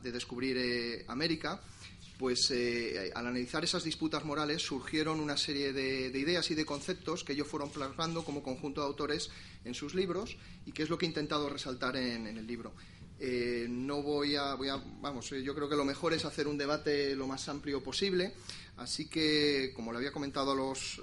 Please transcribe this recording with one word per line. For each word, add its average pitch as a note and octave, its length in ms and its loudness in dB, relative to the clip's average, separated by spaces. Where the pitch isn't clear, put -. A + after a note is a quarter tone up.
de B2+ 80 -4
descubrir, B2 460 0
eh, A#2+ 520 0
América, D#3+ 520 -2
pues, B2+ 340 4
eh, A#2 600 2
al A#2 120 -2
analizar B2 360 0
esas E3 220 2
disputas D#3 400 0
morales D3+ 380 0
surgieron D3+ 580 0
una D3 160 0
serie C#3 380 0
de, C3+ 340 0
de C3 100 0
ideas D#3+ 320 4
y E3 40 2
de D3+ 100 2
conceptos D#3+ 600 -2
que C#3+ 100 -2
ellos C#3+ 140 0
fueron C#3+ 200 -2
plasmando D#3+ 560 -2
como D3 180 -4
conjunto C3+ 380 -4
de C#3+ 60 2
autores D3 420 0
en B2 80 -6
sus D3 200 -6
libros F3+ 440 0
y - 80 -10
que D#3 120 0
es D3+ 40 0
lo E3 80 2
que E3+ 80 0
he E3 40 4
intentado D3 420 0
resaltar C3 460 -2
en, A#2 300 0
en A2 120 -6
el A2 80 -8
libro. A2+ 260 -6
Eh, A#2+ 520 0
no C3+ 320 0
voy C#3+ 340 4
a, C#3+ 200 2
voy C3+ 120 -2
a, C#3 80 0
vamos, C3+ 560 -6
eh, C3+ 100 -2
yo C#3 120 -2
creo D3 160 0
que D3+ 40 2
lo C#3+ 120 6
mejor C#3 260 2
es D#3+ 140 2
hacer D3 200 0
un D3 120 0
debate C#3+ 580 4
lo C3+ 100 -2
más C3+ 220 -4
amplio C#3+ 340 -2
posible, F3+ 520 2
así A#2+ 320 -4
que, D3 640 6
como A2+ 160 -4
le A#2 60 -2
había C#3 160 -2
comentado C#3 400 2
a - 20 6
los, C3+ 480 0